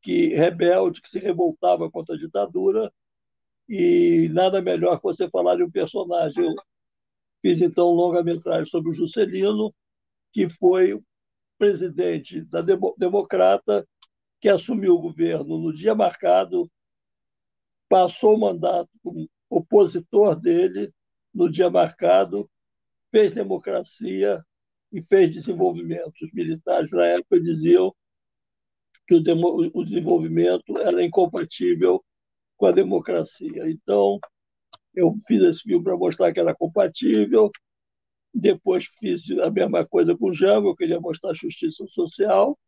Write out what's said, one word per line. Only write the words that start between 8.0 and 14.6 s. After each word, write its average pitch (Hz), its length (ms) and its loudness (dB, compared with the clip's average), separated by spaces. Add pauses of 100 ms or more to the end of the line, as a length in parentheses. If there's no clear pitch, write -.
sobre 165 240 -6
o - 20 -6
Juscelino, 202 800 -2 (580)
que 190 160 -2
foi 185 460 2
o 214 100 -10 (540)
presidente 170 840 -2
da 170 200 -8
Demo-, 185 360 -2
Democrata, 180 880 0 (540)
que - 80 0
assumiu 196 460 2